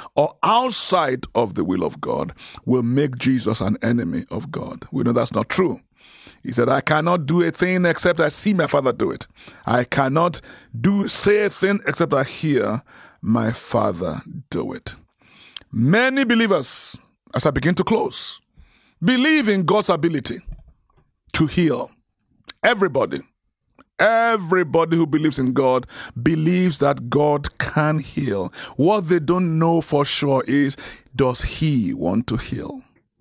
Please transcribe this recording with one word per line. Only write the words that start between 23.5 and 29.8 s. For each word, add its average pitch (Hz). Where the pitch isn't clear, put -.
everybody 180
who 165
believes 151
in 127
God 127
believes 165
that 139
God 147
can 156
heal. 107
What 175
they 180
don't 165
know 165